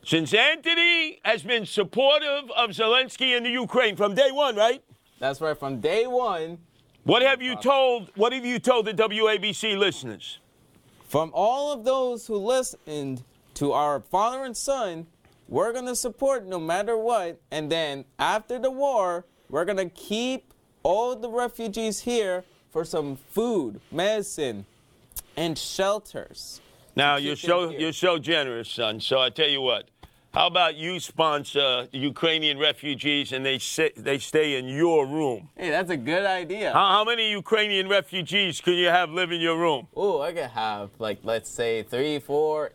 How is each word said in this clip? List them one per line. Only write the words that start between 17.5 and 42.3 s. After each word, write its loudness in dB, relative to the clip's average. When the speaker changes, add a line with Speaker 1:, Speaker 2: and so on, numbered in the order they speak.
Speaker 2:
And -4
then -2
after 0
the 0
war, 0
we're 0
gonna 0
keep -4
all 0
the -8
refugees -4
here -2
for -2
some -4
food, -2
medicine, -2
and -2
shelters. -4
Speaker 1:
Now, 4
Speaker 2:
To -2
Speaker 1:
you're -2
Speaker 2:
keep -6
them 4
Speaker 1:
so, 2
Speaker 2:
here. -8
Speaker 1:
you're -2
so 2
generous, -2
son. -2
So 2
I 4
tell 0
you 0
what, -2
how 4
about 2
you -6
sponsor 0
Ukrainian -2
refugees -2
and -4
they 0
sit, -2
they -2
stay 0
in -6
your 2
room? -4
Speaker 2:
Hey, -6
that's 0
a -2
good -2
idea. -2
Speaker 1:
How, 4
how 4
many 0
Ukrainian 0
refugees 0
could 0
you 2
have 4
live -2
in -2
your 0
room? 0
Speaker 2:
Ooh, 0
I -4
could -4
have, -4
like, -4
let's -4
say 0
three, -2
four, 0